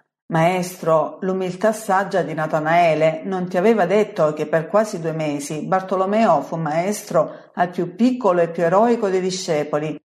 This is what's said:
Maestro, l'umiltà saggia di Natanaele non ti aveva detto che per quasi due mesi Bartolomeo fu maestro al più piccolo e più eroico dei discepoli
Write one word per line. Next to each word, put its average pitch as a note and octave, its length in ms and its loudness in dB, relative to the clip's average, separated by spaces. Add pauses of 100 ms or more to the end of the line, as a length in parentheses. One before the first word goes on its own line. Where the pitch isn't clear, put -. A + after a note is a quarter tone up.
(320)
Maestro, E3 880 0
l'umiltà F#3 520 -2
saggia F#3+ 480 0
di D3+ 120 -6
Natanaele D#3+ 880 2
non F#3 240 -4
ti F#3 100 -4
aveva G3+ 280 4
detto F#3 480 2
che D3+ 120 -4
per D#3+ 220 0
quasi G#3 320 0
due D#3+ 120 -4
mesi D3+ 540 -6
Bartolomeo F#3 760 2
fu E3 140 -8
maestro E3 1000 -2
al F3+ 160 -2
più F3 260 -6
piccolo A3 460 2
e E3+ 80 2
più E3+ 140 -4
eroico G#3+ 460 4
dei F#3 120 0
discepoli D3+ 760 -4 (120)